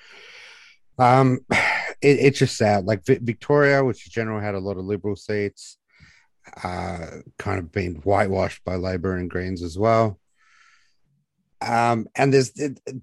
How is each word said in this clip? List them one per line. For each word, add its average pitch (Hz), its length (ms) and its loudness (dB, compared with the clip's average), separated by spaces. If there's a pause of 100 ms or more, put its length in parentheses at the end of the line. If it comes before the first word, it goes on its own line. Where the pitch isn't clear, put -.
(1000)
Um, 127 460 4
<sighs> - 60 -8
it, - 680 2
it's 139 200 4
just - 180 0
sad. 104 300 2
Like, 107 180 -2
Vi-, - 180 2
Victoria, 139 640 2
which 120 220 -4
in - 40 -20
general 110 300 -6
had 104 140 -4
a 98 60 -4
lot 95 180 -6
of 92 60 -8
Liberal 101 300 -4
seats, - 640 -8 (880)
uh, 90 420 -8 (320)
kind 95 200 -4
of 80 120 -8
been 90 260 -4
whitewashed 98 680 0
by 92 120 -6
Labor 92 400 -4
and 90 140 -6
Greens 90 320 -6
as 87 160 -10
well. 113 400 2 (1400)
Um, 117 560 0
and 135 160 2
there's, 135 260 4
it, 139 220 -6 (220)